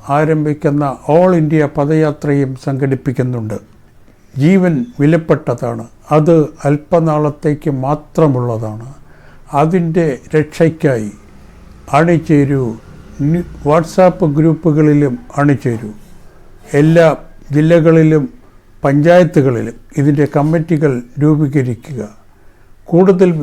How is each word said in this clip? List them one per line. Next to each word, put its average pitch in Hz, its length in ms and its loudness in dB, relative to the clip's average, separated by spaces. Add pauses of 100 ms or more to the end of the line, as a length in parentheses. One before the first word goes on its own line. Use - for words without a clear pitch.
(180)
ആരംഭിക്കുന്ന 151 640 -2 (320)
All 185 160 4 (100)
ഇന്ത്യ 151 260 0 (100)
പദയാത്രയും 147 760 -2 (120)
സംഘടിപ്പിക്കുന്നുണ്ട്. 127 920 -4 (840)
ജീവൻ 175 420 2 (160)
വിലപ്പെട്ടതാണ്. 135 880 -2 (300)
അത് 160 200 4 (320)
അല്പനാളത്തേക്ക് 151 1040 -2 (120)
മാത്രമുള്ളതാണ്. 123 1040 -4 (760)
അതിൻ്റെ 165 440 0 (280)
രക്ഷയ്ക്കായി 147 760 -2 (880)
അണിചേരൂ. 147 640 0 (680)
ന്യൂ-, 175 200 -4 (160)
WhatsApp 175 520 2 (180)
ഗ്രൂപ്പുകളിലും 151 760 2 (280)
അണിചേരൂ. 123 500 -2 (880)
എല്ലാ 160 280 4 (480)
ജില്ലകളിലും 160 680 4 (600)
പഞ്ചായത്തുകളിലും 143 920 2 (240)
ഇതിൻ്റെ 143 260 2 (100)
കമ്മിറ്റികൾ 156 560 0 (300)
രൂപീകരിക്കുക. 139 800 -2 (880)
കൂടുതൽ 185 380 4 (140)